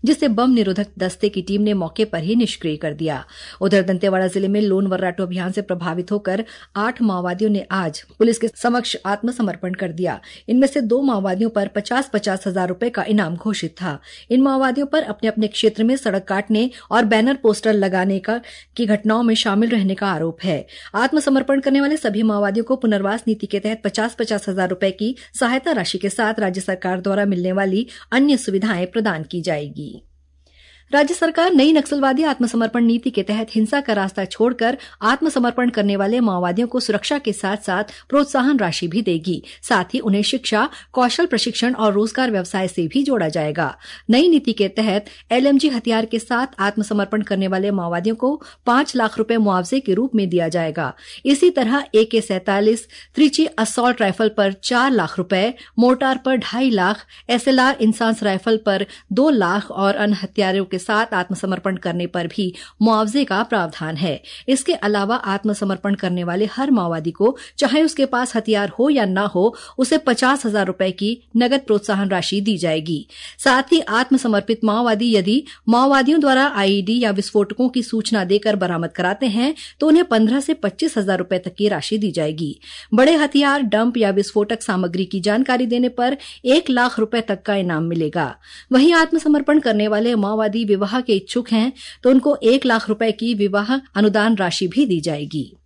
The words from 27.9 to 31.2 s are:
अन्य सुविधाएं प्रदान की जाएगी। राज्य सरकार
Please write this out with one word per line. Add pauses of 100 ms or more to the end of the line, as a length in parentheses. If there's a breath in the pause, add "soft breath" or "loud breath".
अन्य
सुविधाएं
प्रदान
की
जाएगी। (880 soft breath)
राज्य
सरकार